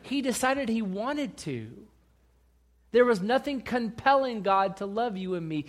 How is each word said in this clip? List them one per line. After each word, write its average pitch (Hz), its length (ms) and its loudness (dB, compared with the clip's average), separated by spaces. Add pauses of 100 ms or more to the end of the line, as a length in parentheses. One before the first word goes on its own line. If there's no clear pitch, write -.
He 269 180 -4
decided 262 480 0
he 226 120 0
wanted 220 580 -4
to. 117 300 -6 (1200)
There 247 120 8
was 220 160 2
nothing 262 400 0
compelling 247 800 0
God 196 340 2
to 202 80 -6
love 208 320 -2
you 185 180 -4
and 170 120 -6
me 151 220 -4